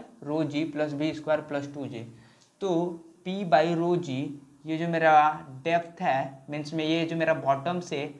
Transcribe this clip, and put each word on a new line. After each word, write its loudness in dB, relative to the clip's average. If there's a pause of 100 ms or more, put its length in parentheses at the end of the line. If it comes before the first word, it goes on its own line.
(240)
rho -2
G -2
plus -4
V -2
square -2
plus -6
two -10
जी। -10 (540)
तो 0 (540)
P -4
by 6 (100)
rho 2
G, -4 (400)
ये -4
जो -2
मेरा 6 (480)
depth 0
है, -2
means -6
में 0
ये 2
जो -4
मेरा 2
bottom 0
से -6